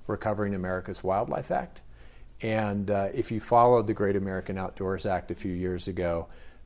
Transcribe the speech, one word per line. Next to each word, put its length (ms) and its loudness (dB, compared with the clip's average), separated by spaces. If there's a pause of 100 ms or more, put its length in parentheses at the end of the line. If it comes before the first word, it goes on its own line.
Recovering 480 0
America's 480 -4
Wildlife 480 0
Act. 300 -2 (640)
And, 480 0
uh, 240 4
if 160 -2
you 100 -2
followed 460 6
the 80 2
Great 220 4
American 420 -2
Outdoors 480 -2
Act 240 0
a 40 -4
few 180 -4
years 340 -2
ago, 400 0 (400)